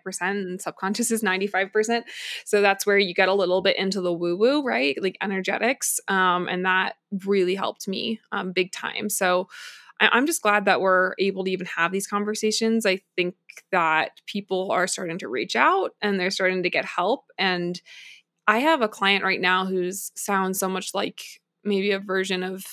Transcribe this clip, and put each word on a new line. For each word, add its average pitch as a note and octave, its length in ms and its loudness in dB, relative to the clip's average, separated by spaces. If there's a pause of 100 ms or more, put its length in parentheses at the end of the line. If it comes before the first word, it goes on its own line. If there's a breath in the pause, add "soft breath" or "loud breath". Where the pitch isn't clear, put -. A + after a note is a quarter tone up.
percent F#3+ 340 -4
and F3+ 220 -6
subconscious G3+ 500 -2
is A3 120 0
ninety-five F#3+ 500 0
percent. A3+ 320 0 (400 loud breath)
So G#3 160 2
that's G3 240 4
where G3+ 140 4
you F#3 160 0
get F#3 160 4
a F#3+ 40 4
little F#3 280 2
bit F#3+ 160 4
into F#3+ 240 0
the F3 100 0
woo-woo, F#3 500 2
right? B3+ 400 0
Like, F#3+ 200 -2
energetics. F#3+ 760 -2 (100)
Um, F#3 400 2
and F3+ 180 -4
that F#3 300 0 (280)
really F#3+ 300 2
helped F#3 340 -6
me, G#3+ 320 -6 (120)
um, F#3+ 200 -2
big F#3 180 0
time. - 380 -6
So F#3 400 0 (500 loud breath)
I, - 140 4
I'm B3 140 4
just E4 160 -4
glad G#3 240 2
that F3 160 4
we're F#3 360 2
able F#3+ 260 0
to F#3+ 60 -2
even F#3 160 -4
have E3+ 240 -2
these G3 160 -4
conversations. G#3+ 800 0
I G3 160 2 (160)
think F3+ 180 0 (360)
that D#3+ 560 0
people G3 460 -4
are F3 140 2
starting F3 340 -6
to - 80 -10
reach B2 280 -4
out E4+ 360 2 (100)
and G3+ 180 0
they're F3+ 100 0
starting F#3 340 0
to F3+ 60 -2
get - 140 -2
help. G3 400 -2 (140)
And F3+ 420 -2 (680 loud breath)
I G#3+ 120 4
have D4 240 4
a G#3+ 60 2
client G3 360 2
right F#3+ 160 0
now F#3 240 2
who's F#3 500 -4
sounds F#3+ 440 0
so F#3+ 100 -2
much F#3 240 -6
like G3+ 300 -6 (420)
maybe G3+ 280 0
a G3 80 -2
version F#3+ 420 -2
of, F#3+ 300 -8